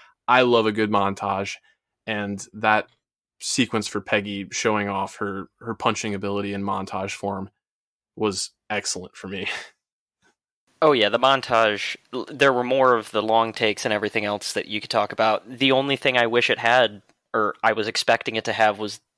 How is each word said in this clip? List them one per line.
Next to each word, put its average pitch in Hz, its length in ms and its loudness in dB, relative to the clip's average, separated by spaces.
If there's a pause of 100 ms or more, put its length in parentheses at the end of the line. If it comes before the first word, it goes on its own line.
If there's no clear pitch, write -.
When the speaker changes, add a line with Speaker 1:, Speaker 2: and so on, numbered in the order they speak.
(280)
Speaker 1:
I 127 140 6
love 117 240 6
a 110 60 2
good 107 200 0
montage, 98 640 -2 (500)
and 101 460 -6
that 107 360 2 (520)
sequence - 480 -2
for 101 120 -4
Peggy 101 520 -4
showing 104 360 0
off 98 280 -6
her, 98 420 -8
her 113 160 -8
punching 107 400 -2
ability 101 380 -6
in 98 100 -6
montage 98 480 -6
form 98 400 -8 (640)
was 101 360 -4 (200)
excellent 95 460 -6
for - 100 -16
me. 95 260 -8
<laughs> - 60 -8 (1200)
Speaker 2:
Oh 156 100 6
yeah, 107 160 4
the 113 100 0
montage, 120 800 2 (160)
l-, 123 180 -8
there 139 220 4
were 123 100 0
more 127 340 4
of 110 140 -6
the 107 120 0
long 113 300 2
takes 107 320 -2
and 107 100 0
everything 104 320 -2
else 104 260 -6
that - 140 -6
you 104 140 -6
could - 100 -16
talk 104 220 0
about. 110 460 -2
The 135 140 4
only 135 240 2
thing 127 220 2
I 120 80 4
wish 120 240 2
it 113 80 2
had, 117 420 4 (320)
or 107 300 0
I 113 100 4
was 107 160 -2
expecting 113 480 0
it 110 80 -2
to 113 80 -4
have, 104 260 2
was 107 220 -8 (180)